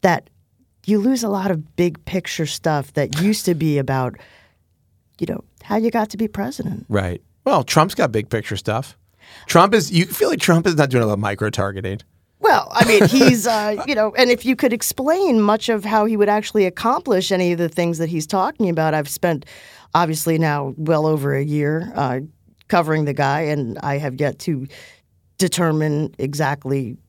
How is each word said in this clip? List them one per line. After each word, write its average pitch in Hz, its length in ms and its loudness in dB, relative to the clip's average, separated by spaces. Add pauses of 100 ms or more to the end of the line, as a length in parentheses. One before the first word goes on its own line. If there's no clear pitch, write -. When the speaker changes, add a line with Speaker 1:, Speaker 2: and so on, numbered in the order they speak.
Speaker 1:
that 175 280 0 (560)
you 208 140 2
lose 240 240 0
a 220 60 -2
lot 196 200 -2
of 160 260 -4
big 175 300 0
picture 175 400 -4
stuff 147 480 -4
that 143 260 -2
used 208 260 0
to 175 100 2
be 147 240 0
about, 131 360 -2 (1040)
you 175 80 -4
know, - 160 -8 (200)
how 208 140 -4
you 226 120 0
got 220 220 -2
to 196 60 -12
be 220 100 -2
president. - 600 -8
Speaker 2:
Right. 95 340 -2 (240)
Well, 190 180 2
Trump's 160 320 2
got 127 160 0
big 107 180 -2
picture 107 280 -4
stuff. 113 380 -4 (500)
Trump 185 280 6
is, 196 180 2
you 175 160 4
feel - 220 -2
like 339 120 -2
Trump 165 260 4
is 170 80 2
not 143 140 2
doing 123 140 2
a - 20 2
lot 104 80 0
of 101 60 -2
micro-targeting. 98 840 -4 (380)
Speaker 1:
Well, - 340 2
I - 120 4
mean, 214 220 6
he's, 254 400 4
Speaker 2:
<laughs> - 0 -
Speaker 1:
uh, 214 400 -2
you 277 80 0
know, 214 220 0
and 247 120 4
if 240 140 0
you 254 140 0
could 240 160 2
explain 294 680 0
much 214 300 2
of 214 160 -2
how 214 200 2
he 220 120 0
would 202 100 4
actually 208 380 0
accomplish 202 680 0
any 180 220 2
of 170 60 -2
the 170 100 0
things 170 300 -2
that 165 100 -2
he's 160 180 -4
talking 208 400 -2
about, 160 260 0
I've 151 140 -2
spent 165 380 -4 (480)
obviously 160 440 0
now 147 380 -2
well 156 300 0
over 143 280 0
a 139 100 -2
year, 151 520 -2
uh, 131 240 -2 (480)
covering 156 380 2
the 143 80 -2
guy, 143 280 0
and 147 380 -4
I 143 200 -4
have 135 200 -8
yet 143 200 -2
to 139 280 -6 (680)
determine 156 800 0
exactly 139 800 -4 (120)